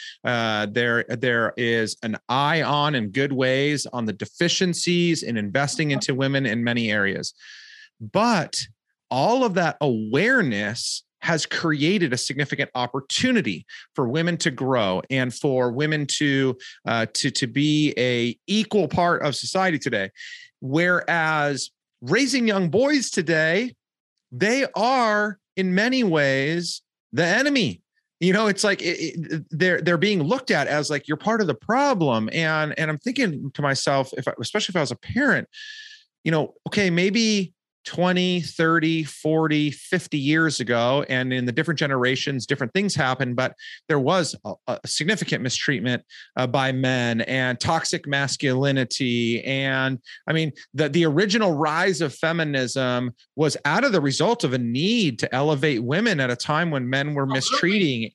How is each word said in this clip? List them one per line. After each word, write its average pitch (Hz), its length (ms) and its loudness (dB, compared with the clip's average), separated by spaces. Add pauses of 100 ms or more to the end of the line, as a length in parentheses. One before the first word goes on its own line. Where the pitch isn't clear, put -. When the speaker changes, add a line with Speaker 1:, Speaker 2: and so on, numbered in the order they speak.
(240)
Speaker 1:
Uh, 113 480 0
there, 120 380 0
there 117 480 0
is 117 440 0
an 110 160 -4 (100)
eye 143 360 0
on, 147 320 0
in 107 140 -2
good 135 240 -2
ways, 135 540 0
on 120 180 -6
the 107 80 -2
deficiencies 175 1080 0
in 117 160 -4
investing 139 540 -2
into 135 240 -2
women 135 320 0
in 117 160 0
many 117 260 0
areas. 98 460 -2 (640)
But 190 560 0 (540)
all 208 340 2
of 202 80 0
that 170 260 0
awareness 120 1200 0 (180)
has - 260 0
created 156 640 0
a 123 40 -2
significant 139 580 -4
opportunity 123 880 -2 (300)
for 135 120 0
women 165 300 0
to 165 140 0
grow 117 580 0
and 131 240 -2
for 127 380 0
women 147 340 0
to, 135 500 0 (300)
uh, 113 280 0
to, 139 180 -2
to - 160 -2
be 151 500 0
a 120 480 0
equal 202 420 0
part 175 360 2
of 143 120 0
society 185 440 0
today. 104 320 -2 (480)
Whereas 156 1120 0 (300)
raising 233 460 2
young 196 220 2
boys 262 400 2
today, 165 640 0 (560)
they 214 440 2
are 214 640 2 (160)
in 185 180 0
many 240 300 2
ways 156 800 0 (280)
the 147 140 2
enemy. 220 560 2 (380)
You 185 140 4
know, 214 120 2
it's 202 180 0
like, 196 200 0
it, 165 320 -4
it, 160 340 -6
they're, 175 320 2
they're 170 160 2
being 190 240 2
looked 240 300 0
at 147 160 2
as, 147 240 0
like, 143 160 -4
you're 151 100 -2
part 220 240 0
of 190 60 0
the 139 80 0
problem. 180 800 2
And, 156 440 0
and 156 140 -2
I'm 151 80 -6
thinking 220 560 -2
to 147 80 -4
myself, 135 520 0
if 135 120 -6
I, - 120 -2
especially 202 340 -4
if - 20 -8
I 170 60 2
was 147 100 -2
a 117 60 -6
parent, 202 500 0 (760)
you 156 80 0
know, 156 220 0 (140)
okay, 196 240 2
maybe 202 640 2 (340)
twenty, 180 540 2
thirty, 160 640 0
forty, 151 640 0
fifty - 480 -4
years 151 420 2
ago, 120 480 2
and 127 240 -2
in 127 140 -2
the 123 60 0
different 151 260 -2
generations, 131 720 0
different 131 260 -2
things 196 220 0
happen, 127 400 0
but 127 180 0 (340)
there 147 120 2
was 156 440 0
a, 104 120 -8 (120)
a 123 200 -4
significant 156 560 -2
mistreatment, 123 580 -2 (340)
uh, 127 120 0
by 135 240 0
men 127 500 0
and 127 380 -2
toxic 165 480 -2
masculinity. 131 1400 0
And 131 560 -2 (260)
I 156 80 0
mean, 160 180 0 (220)
the, 147 160 0
the 165 160 4
original 190 480 2
rise 160 480 0
of 143 140 0
feminism 131 960 0 (240)
was 147 200 0 (100)
out 175 180 2
of 269 80 2
the 180 100 4
result 156 420 2
of 131 100 0
a 131 40 0
need 139 640 0
to - 160 -4
elevate 143 480 0
women 170 360 0
at 127 120 0
a 120 40 0
time 160 360 -2
when 127 180 -2
men 139 240 0
were 139 160 0
Speaker 2:
Absolutely. 131 60 -2
Speaker 1:
mistreating 139 800 0